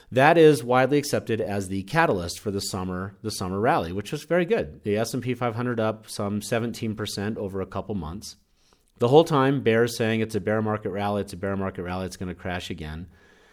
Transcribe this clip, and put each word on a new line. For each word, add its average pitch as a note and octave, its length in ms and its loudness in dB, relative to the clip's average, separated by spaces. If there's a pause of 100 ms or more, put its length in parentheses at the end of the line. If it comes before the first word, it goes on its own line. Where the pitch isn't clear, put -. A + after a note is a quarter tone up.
(120)
That D3 280 6
is D3+ 240 10
widely B2+ 340 4
accepted A#2 420 -2
as G2 280 -4
the F#2+ 160 -4
catalyst A#2 560 0
for G#2+ 100 -6
the G2 120 -2
summer, F#2 600 -6
the G#2+ 100 -6
summer F#2+ 280 -4
rally, A2 340 0
which G2+ 180 -8
was D3+ 120 -8
very F3 220 0
good. E3 380 -4
The G#2 140 0
S A#2 160 -2
and C3 80 -4
P A#2+ 140 -4
five A#2 200 -2
hundred A#2+ 240 -2
up A2 300 -2
some G2+ 320 -4
seventeen A2+ 540 -4
percent G#2+ 420 -6
over F#2+ 240 -6
a F#2 60 -6
couple G2 260 -8
months. F2+ 420 -8 (640)
The A#2+ 120 4
whole D#3 160 8
time, C#3 360 2
bears A#2 360 2
saying, A2+ 220 0
"It's A2 160 -2
a G2+ 60 -2
bear G#2+ 200 0
market G#2+ 280 -2
rally, G2+ 320 -2
it's G2 120 -10
a F2+ 40 -10
bear G2 200 -2
market F#2+ 260 -4
rally, F#2 220 -4
it's F2+ 120 -8
gonna F2+ 180 -8
crash F2+ 340 -6
again." E2 380 -10 (460)